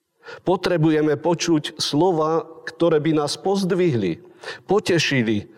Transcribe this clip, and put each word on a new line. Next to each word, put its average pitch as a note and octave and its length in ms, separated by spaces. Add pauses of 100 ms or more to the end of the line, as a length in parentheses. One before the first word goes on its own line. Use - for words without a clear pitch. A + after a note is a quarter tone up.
(460)
Potrebujeme D#3 720
počuť E3 640
slova, D#3+ 640 (240)
ktoré E3 320
by D3+ 160
nás D3 160
pozdvihli, F3 880 (480)
potešili, C#3 880